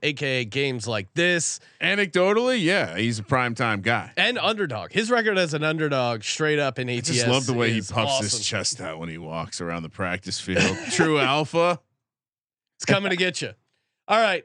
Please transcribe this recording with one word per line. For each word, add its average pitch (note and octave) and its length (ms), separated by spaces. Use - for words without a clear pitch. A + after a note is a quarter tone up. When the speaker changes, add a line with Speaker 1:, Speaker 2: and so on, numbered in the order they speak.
Speaker 1:
A D3+ 120
K C3 280
A A#2+ 40
games B2 420
like G#2 260
this. E3+ 460
Speaker 2:
Anecdotally, G3+ 840
yeah, D3 340
he's A2+ 220
a G#2 40
primetime A#2 600
guy. A2+ 340
Speaker 1:
And G#3+ 220
underdog. E3 520
His A3 200
record A3 260
as E3+ 160
an D3+ 100
underdog C#3 600
straight D3+ 340
up C3+ 220
in B2 100
Speaker 2:
I B2 40
Speaker 1:
A B2 80
T D#3 100
S B2 60
Speaker 2:
just A#2+ 100
love B2+ 180
the C3 80
way A#2 180
he A2+ 60
Speaker 1:
is F#2+ 140
Speaker 2:
puffs C3+ 300
his G#2 120
Speaker 1:
awesome. G#2+ 100
Speaker 2:
chest - 380
out D#2+ 160
when E2 120
he E2 100
walks D#2+ 420
around E2+ 220
the D#2+ 60
practice F#2 500
field. F#2+ 440
Speaker 1:
<laughs> - 60
Speaker 2:
True D#3+ 300
alpha. D#3 600
Speaker 1:
It's - 60
coming G3 260
to F#3 40
get F3+ 280
you. G2+ 80
All G#3+ 120
right, G3 260